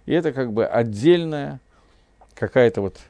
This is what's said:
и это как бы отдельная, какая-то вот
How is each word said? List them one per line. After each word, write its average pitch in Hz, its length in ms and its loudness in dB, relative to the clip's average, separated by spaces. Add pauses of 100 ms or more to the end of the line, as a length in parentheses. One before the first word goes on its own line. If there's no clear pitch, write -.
и - 80 -4
это 160 200 0
как 127 200 -6
бы 110 140 0
отдельная, 143 920 0 (760)
какая-то 113 480 2
вот 95 140 -6 (140)